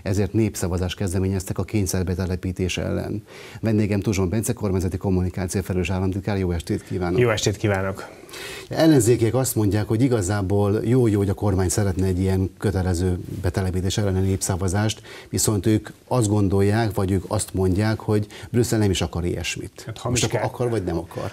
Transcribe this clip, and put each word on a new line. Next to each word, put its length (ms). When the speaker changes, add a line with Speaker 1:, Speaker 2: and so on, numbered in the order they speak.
Speaker 1:
ezért 300
népszavazást 640
kezdeményeztek 600
a 60
kényszerbetelepítés 1120
ellen. 440
Vendégem 400
Tuzson 280
Bence 240
kormányzati 440
kommunikáció 640
felelős 300
államtitkár. 480
Jó 120
estét 320
kívánok! 380
Speaker 2:
Jó 80
estét 280
kívánok! 520
Speaker 1:
Ellenzékiek 680
azt 200
mondják, 340
hogy 140
igazából 840
jó-jó, 340
hogy 100
a 60
kormány 340
szeretne 380
egy 140
ilyen 380
kötelező 600
betelepítés 560
elleni 220
népszavazást, 840
viszont 380
ők 220
azt 200
gondolják, 680
vagy 160
ők 180
azt 260
mondják, 460
hogy 260
Brüsszel 280
nem 120
is 100
akar 240
ilyesmit. 600
Speaker 2:
Hát 0
Speaker 1:
Most 120
akkor 40
Speaker 2:
hamiskás- 420
Speaker 1:
akar, 260
vagy 140
nem 140
akar? 340